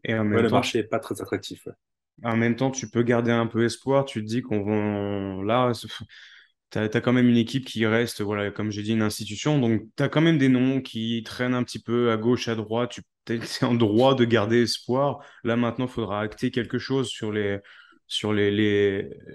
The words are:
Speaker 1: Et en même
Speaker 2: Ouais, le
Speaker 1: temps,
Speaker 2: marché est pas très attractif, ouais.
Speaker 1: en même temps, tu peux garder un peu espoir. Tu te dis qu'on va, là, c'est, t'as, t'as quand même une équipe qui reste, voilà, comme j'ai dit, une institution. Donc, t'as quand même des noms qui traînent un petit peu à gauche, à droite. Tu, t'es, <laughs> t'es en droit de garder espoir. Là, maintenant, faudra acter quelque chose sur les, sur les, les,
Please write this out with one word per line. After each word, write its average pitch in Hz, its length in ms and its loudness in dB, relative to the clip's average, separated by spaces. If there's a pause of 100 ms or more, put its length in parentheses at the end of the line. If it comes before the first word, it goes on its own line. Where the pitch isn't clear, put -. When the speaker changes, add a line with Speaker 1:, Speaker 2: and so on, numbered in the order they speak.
Speaker 1:
Et 113 100 -4
en 110 120 0
même 104 100 0
Speaker 2:
Ouais, 113 80 4
le 117 60 2
Speaker 1:
temps, 107 80 4
Speaker 2:
marché - 240 2
est - 40 -4
pas - 140 -4
très - 240 -8
attractif, - 440 -8
ouais. - 60 -14 (520)
Speaker 1:
en 113 120 0
même 117 200 2
temps, 131 140 0
tu 117 200 -10
peux 120 120 0
garder 117 280 2
un 117 160 2
peu 113 180 0
espoir. 135 400 0
Tu 127 160 -6
te 107 60 -8
dis 117 160 -4
qu'on 104 220 -2
va, 101 800 -2
là, 123 280 2
c'est, 110 160 -8 (800)
t'as, 107 220 -2
t'as 117 100 2
quand 123 140 2
même 123 140 6
une 117 100 6
équipe 120 260 0
qui 110 220 -2
reste, 113 340 0
voilà, 104 300 -2
comme 107 200 -6
j'ai 104 120 -8
dit, 110 100 -2
une 110 100 2
institution. 107 560 -2
Donc, 113 240 2 (140)
t'as 139 140 -2
quand 151 100 0
même 165 160 4
des 131 140 4
noms 131 320 2
qui 117 420 -6
traînent 127 300 -4
un 123 100 -2
petit - 180 -10
peu 120 280 0
à 113 80 0
gauche, 117 300 0
à 113 60 -2
droite. 110 360 -4
Tu, - 120 -14 (220)
t'es, 117 140 -4
<laughs> - 220 -8
t'es 135 40 2
en 123 100 2
droit 117 400 6
de 120 100 4
garder 113 380 4
espoir. 127 580 -2 (240)
Là, 117 120 0
maintenant, 120 300 -2
faudra 104 340 -4
acter 110 300 -4
quelque 120 280 -2
chose 131 300 -2
sur 107 240 -6
les, 101 260 -2 (480)
sur - 280 -2
les, 101 160 4
les, 101 580 2 (260)